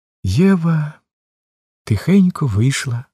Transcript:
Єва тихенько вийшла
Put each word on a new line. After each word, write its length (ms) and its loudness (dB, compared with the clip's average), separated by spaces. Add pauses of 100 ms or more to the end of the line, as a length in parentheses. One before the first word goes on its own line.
(240)
Єва 680 0 (920)
тихенько 600 0
вийшла 680 -2